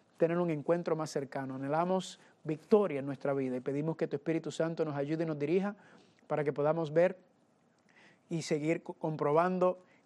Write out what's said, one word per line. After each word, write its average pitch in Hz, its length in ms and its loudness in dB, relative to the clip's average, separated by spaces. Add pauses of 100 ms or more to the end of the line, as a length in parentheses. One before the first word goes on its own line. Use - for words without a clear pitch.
(180)
tener 170 200 4
un 175 120 0
encuentro 165 460 0
más 156 140 -4
cercano. 135 440 -6
Anhelamos 165 680 0 (240)
victoria 156 560 2
en 139 60 -6
nuestra 143 260 -2
vida 131 240 -2
y 127 40 -4
pedimos 147 360 -2
que 160 100 -2
tu 151 100 -2
Espíritu 160 340 -4
Santo 165 340 -2
nos 151 100 -4
ayude 147 300 -2
y - 20 -4
nos 156 120 -4
dirija 185 360 0 (520)
para 151 180 -2
que 139 80 0
podamos 151 400 0
ver 175 260 4 (1080)
y 165 140 -4
seguir 160 400 0
co-, - 100 -10
comprobando 170 840 2 (280)